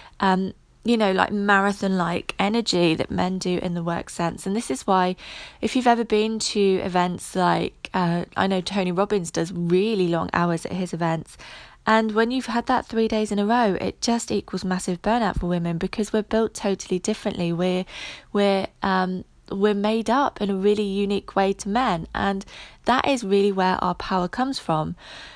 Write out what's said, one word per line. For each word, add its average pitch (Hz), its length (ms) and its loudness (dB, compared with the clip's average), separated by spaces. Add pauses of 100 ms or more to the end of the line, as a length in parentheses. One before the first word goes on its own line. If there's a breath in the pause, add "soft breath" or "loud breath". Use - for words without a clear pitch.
(200 loud breath)
um, 190 320 2 (320)
you 226 140 2
know, 202 140 4
like, 190 200 2
marathon-like 196 1040 2
energy 190 560 2
that - 160 -2
men 185 280 0
do 180 240 -2
in 180 100 -4
the 170 100 -4
work 170 280 -4
sense. - 340 -4
And 196 100 -2
this 233 160 -4
is - 160 -6
why, 185 300 2 (460 loud breath)
if - 120 0
you've 254 120 2
ever 233 180 4
been 220 360 0
to - 200 0
events 180 760 0
like, 175 600 0
uh, 175 320 0 (100)
I 190 100 2
know 190 140 0
Tony 185 320 -2
Robbins 196 380 0
does 165 200 -2
really 185 580 2
long 170 260 0
hours 170 320 0
at - 60 -10
his 180 200 -4
events. 165 460 -2 (480 loud breath)
And 220 260 4
when 226 180 2
you've 254 160 -2
had 233 200 -2
that - 200 0
three 226 220 0
days 214 220 -2
in 202 80 0
a 202 80 2
row, 220 340 2
it - 200 -6
just 233 300 0
equals 196 340 -4
massive 185 380 -2
burnout 220 360 0
for 180 80 -2
women 170 320 0
because 196 340 -4
we're 214 100 2
built 220 320 0
totally 190 440 -2
differently. 185 540 -2
We're, 180 320 0 (480 loud breath)
we're, 196 340 2 (160)
um, 185 420 0 (260)
we're 202 240 2
made 214 340 0
up 262 320 0
in 208 80 -2
a 196 80 -2
really 202 260 2
unique 202 540 -2
way 196 160 4
to 196 160 -8
men. 196 460 0
And 196 300 -2 (420 loud breath)
that 247 200 2
is 269 160 0
really 202 300 2
where 185 320 2
our 180 100 0
power 180 340 -2
comes 262 300 -4
from. 160 380 -2 (400 loud breath)